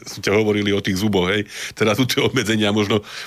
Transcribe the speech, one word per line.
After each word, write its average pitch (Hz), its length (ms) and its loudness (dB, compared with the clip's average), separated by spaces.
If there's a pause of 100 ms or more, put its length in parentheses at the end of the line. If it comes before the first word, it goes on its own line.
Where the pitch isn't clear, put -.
ste - 240 -4
hovorili 104 400 2
o 101 80 0
tých 98 240 -2
zuboch, 101 240 2
hej. 104 240 -2 (240)
Teraz 110 240 2
sú 127 80 2
tie 139 160 -2
obmedzenia, 110 480 0
možno 104 320 2 (240)